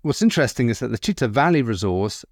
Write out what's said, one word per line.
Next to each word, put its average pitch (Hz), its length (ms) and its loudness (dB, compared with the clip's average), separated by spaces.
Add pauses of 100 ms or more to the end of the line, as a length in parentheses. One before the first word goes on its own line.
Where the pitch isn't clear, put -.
What's 147 200 -2
interesting 135 480 2
is 113 80 -2
that 123 100 -6
the 110 100 -4
Chita - 280 -2
Valley 143 340 2
resource 101 720 -2